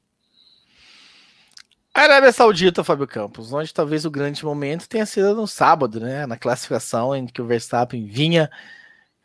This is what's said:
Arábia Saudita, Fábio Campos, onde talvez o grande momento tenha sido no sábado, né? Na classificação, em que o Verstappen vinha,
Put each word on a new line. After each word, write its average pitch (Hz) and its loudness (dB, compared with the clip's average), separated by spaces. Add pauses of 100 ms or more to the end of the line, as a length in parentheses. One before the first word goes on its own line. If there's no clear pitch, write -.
(1900)
Arábia 277 6
Saudita, 185 4
Fábio 139 -2
Campos, 110 -10
onde 151 -6
talvez 151 -2
o 160 -6
grande 143 -6
momento 147 -8
tenha 220 -4
sido 202 0
no 220 -4
sábado, 139 2
né? 135 -8
Na 113 -8
classificação, 123 -4
em 127 -6
que 120 -10
o 120 -8
Verstappen 120 -4
vinha, 151 0 (760)